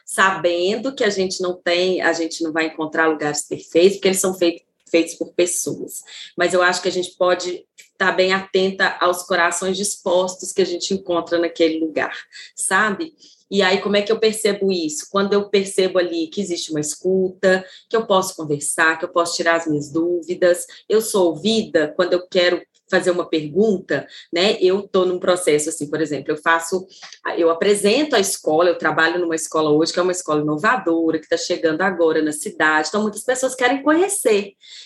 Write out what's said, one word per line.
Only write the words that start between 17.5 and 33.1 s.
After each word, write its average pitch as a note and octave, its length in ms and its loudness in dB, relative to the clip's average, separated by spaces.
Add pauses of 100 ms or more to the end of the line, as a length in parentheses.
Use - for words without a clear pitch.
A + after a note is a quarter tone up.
que A#3 80 -2
eu A3+ 100 0
posso E3 300 0
conversar, D#3+ 600 0
que - 80 -10
eu F3 40 -4
posso E3+ 260 0
tirar E3+ 220 2
as D#3+ 100 -2
minhas D3 240 -2
dúvidas, F3 760 0 (220)
eu G#3+ 140 2
sou F#3 280 2
ouvida D#3+ 640 0
quando F3 160 0
eu F3+ 160 0
quero F3 340 2 (260)
fazer F3+ 240 2
uma E3+ 160 -2
pergunta, E3 800 0 (260)
né? F#3+ 280 2
Eu F#3 220 4
tô F#3 220 0
num F3+ 140 0
processo, F3 500 2
assim, D3 200 -6
por D3+ 120 -2
exemplo, D3+ 320 -4
eu D3+ 40 -4
faço, E3 500 -2 (500)
eu E3 120 4
apresento G#3 680 2
a G3+ 40 4
escola, E3+ 480 0
eu E3+ 100 2
trabalho D#3+ 420 0
numa E3 160 -2
escola D#3 340 0
hoje, D#3+ 220 4
que - 60 -6
é F3 40 4
uma F3+ 100 0
escola D3+ 300 -2
inovadora, E3 800 0
que - 80 -16
tá E3 80 0
chegando D#3+ 460 -2
agora E3 380 2
na D3+ 120 0
cidade, D#3 560 0
então G#3 140 -2
muitas G#3 200 -4